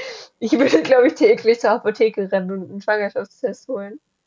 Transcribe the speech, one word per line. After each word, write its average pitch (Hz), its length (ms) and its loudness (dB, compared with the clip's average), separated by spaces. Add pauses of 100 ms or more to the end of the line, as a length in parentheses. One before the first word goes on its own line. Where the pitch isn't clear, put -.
(400)
Ich 220 180 -4
würde, 285 240 4
glaub 247 220 4
ich, - 100 2
täglich 233 460 2
zur 220 100 0
Apotheke 214 640 -2
rennen 190 180 -2
und 190 200 -10
einen 202 120 -12
Schwangerschaftstest 202 880 -6
holen. 208 320 -10 (260)